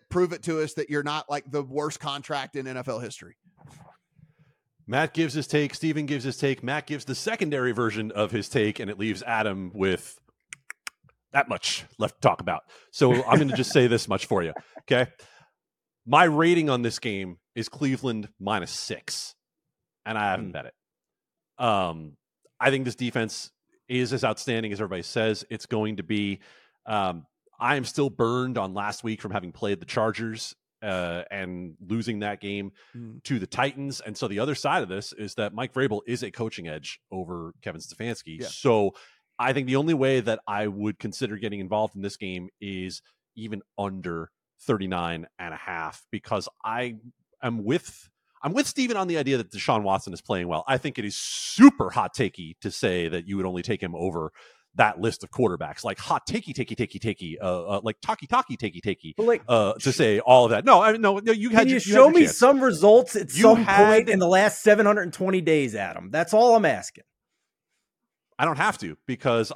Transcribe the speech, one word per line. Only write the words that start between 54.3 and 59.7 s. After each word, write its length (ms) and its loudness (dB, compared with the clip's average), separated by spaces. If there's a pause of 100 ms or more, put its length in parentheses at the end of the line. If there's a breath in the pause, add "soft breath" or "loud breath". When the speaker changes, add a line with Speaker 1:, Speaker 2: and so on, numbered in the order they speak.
Speaker 2:
that 260 2
list 220 -2
of 80 -16
quarterbacks. 520 -2
Like, 160 -4
hot 260 -2
takey, 280 -6
takey, 240 -8
takey, 200 -4
takey, 440 -6
uh, 360 -2
uh, 60 -6
like, 180 -6
talky, 240 -4
talky, 300 -2
takey, 240 -6
takey, 380 -6
Speaker 3:
But, 80 0
like, 240 4
Speaker 2:
uh, 240 4